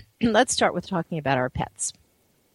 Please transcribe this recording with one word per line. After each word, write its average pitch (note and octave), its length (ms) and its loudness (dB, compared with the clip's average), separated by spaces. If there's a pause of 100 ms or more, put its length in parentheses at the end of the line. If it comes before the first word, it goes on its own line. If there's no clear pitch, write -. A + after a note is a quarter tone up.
<clears throat> - 120 -10
Let's A3+ 320 4
start G#3 200 2
with F3 140 -6
talking E3+ 300 -4
about C#3 200 0
our B2+ 120 0
pets. - 440 -6 (600)